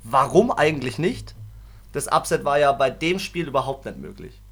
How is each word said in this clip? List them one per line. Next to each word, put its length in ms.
Warum 460
eigentlich 480
nicht?" 360
Das 160
Upset 360
war 140
ja 140
bei 160
dem 300
Spiel 280
überhaupt 380
nicht 140
möglich. 420